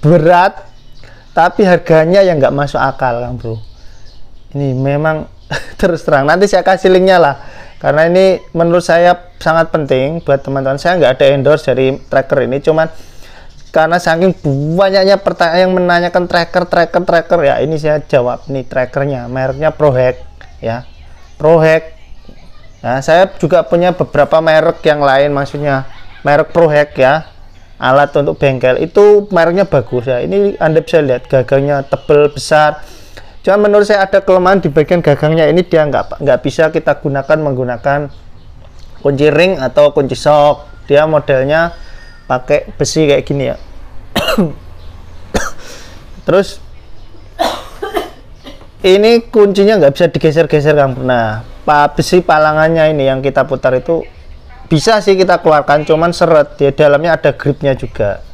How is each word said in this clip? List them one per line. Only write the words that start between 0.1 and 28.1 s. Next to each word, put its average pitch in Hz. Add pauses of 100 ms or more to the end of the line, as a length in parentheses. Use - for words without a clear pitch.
tapi 180
harganya 170
yang 185
nggak 127
masuk 143
akal, 123
Kang 123
Bro. 113 (960)
Ini 139
memang 147 (260)
<laughs> -
terus 170
terang, 143
nanti 185
saya 185
kasih 185
linknya 185
lah, 143 (440)
karena 156
ini 185
menurut 170
saya 175
sangat 165
penting 143
buat 139
teman-teman. 135
Saya 175
nggak 127
ada 139
endorse 143
dari 131
tracker 139
ini, 127
cuman 160 (840)
karena 160
saking 170 (400)
banyaknya 190
pertanyaan 180
yang -
menanyakan 175
tracker, 175
tracker, 175
tracker -
ya, 131
ini 151
saya 151
jawab 123
nih 131
trackernya, 131
mereknya 135
Prohack 127 (400)
ya, 120 (540)
Prohack. 160 (880)
Nah, 123
saya 160
juga 160
punya 175
beberapa 147
merek 160
yang 147
lain, 139
maksudnya 143 (340)
merek 147
Prohack 151
ya, 139 (500)
alat 139